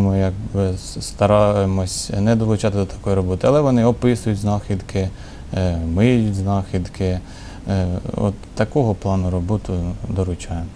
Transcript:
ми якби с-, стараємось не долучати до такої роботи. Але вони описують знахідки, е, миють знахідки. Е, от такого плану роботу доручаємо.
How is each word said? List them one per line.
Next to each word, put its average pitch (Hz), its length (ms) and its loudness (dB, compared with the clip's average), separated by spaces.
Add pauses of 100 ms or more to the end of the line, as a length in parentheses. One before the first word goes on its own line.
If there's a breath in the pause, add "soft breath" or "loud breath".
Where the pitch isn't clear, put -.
ми 98 100 2
якби 98 540 0
с-, - 280 -10
стараємось 101 1160 2
не 110 160 4
долучати 110 420 2
до 98 80 2
такої 98 300 -2
роботи. 92 320 0
Але 143 140 6
вони 123 240 4
описують 117 540 2
знахідки, 101 720 -2 (480 loud breath)
е, 90 200 0 (160)
миють 110 420 4
знахідки. 95 840 -2 (500 loud breath)
Е, 95 180 0 (280)
от 101 180 0 (220)
такого 123 400 2
плану 95 340 0
роботу 92 440 -2 (360)
доручаємо. 87 560 -4 (100)